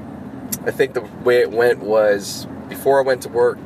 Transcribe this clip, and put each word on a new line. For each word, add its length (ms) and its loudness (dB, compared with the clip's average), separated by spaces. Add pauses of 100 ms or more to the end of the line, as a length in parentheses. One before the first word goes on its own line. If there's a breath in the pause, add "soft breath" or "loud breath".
(640)
I 60 0
think 240 0
the 80 -4 (200)
way 180 4
it 100 2
went 300 2
was, 680 2 (220)
before 320 2
I 20 2
went 200 0
to 60 -10
work, 380 2